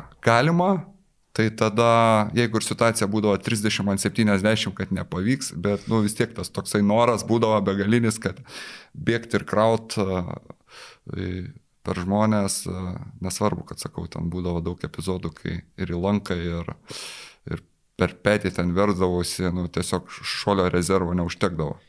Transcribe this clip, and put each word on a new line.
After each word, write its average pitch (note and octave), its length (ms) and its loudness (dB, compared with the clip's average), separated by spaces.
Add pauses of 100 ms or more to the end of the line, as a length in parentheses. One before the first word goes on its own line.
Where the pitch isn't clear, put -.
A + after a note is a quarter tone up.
(220)
galima, E3 500 4 (640)
tai A2 140 2
tada, A2 400 2 (420)
jeigu A2+ 260 0
ir G#2 80 0
situacija A2 440 2
būdavo G#2 280 2
trisdešimt G#2 520 0
ant G2 120 2
septyniasdešimt, G#2 760 2
kad F#2+ 160 -4
nepavyks, F#2+ 600 -2
bet, G2+ 320 -2
nu, A2 140 4
vis G#2 160 0
tiek A2+ 160 0
tas F#2 160 -8
toksai - 320 -2
noras A2 440 4
būdavo A2+ 360 4
begalinis, G#2+ 560 2
kad - 240 -6 (480)
bėgt A2+ 440 -4
ir G#2 120 0
kraut, A2 520 2
a, F#2 400 -2 (720)
į, F#2 400 -6 (300)
per F2+ 240 -6
žmonės, G2+ 640 2
a, F2+ 320 -6 (200)
nesvarbu, F#2 480 -2
kad, - 140 -16
sakau, - 260 -10
ten E2 240 -6
būdavo F2 320 -4
daug F2 220 -6
epizodų, F2+ 480 -6
kai - 240 -8 (180)
ir F2+ 200 -6
į E2+ 40 -4
lanką, G2 380 0
ir, E2+ 380 -6 (720)
ir - 200 -8 (360)
per A2 140 2
petį G2+ 380 0
ten F2 200 -2
versdavosi, F2+ 760 0
nu, F2 180 -2
tiesiog - 440 -4
šuolio - 580 0
rezervo F2+ 460 2
neužtekdavo. E2+ 600 -2 (120)